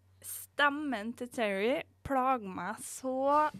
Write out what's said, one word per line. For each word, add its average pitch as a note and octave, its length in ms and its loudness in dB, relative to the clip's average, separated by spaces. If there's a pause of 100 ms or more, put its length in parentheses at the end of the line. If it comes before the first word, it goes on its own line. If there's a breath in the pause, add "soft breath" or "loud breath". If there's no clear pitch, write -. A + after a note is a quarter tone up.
(220)
stemmen C#4 920 0
til B3 120 -8
Terry A3 540 0 (220)
plager B3+ 440 2
meg F#3 320 -6
så C#4 680 2 (100)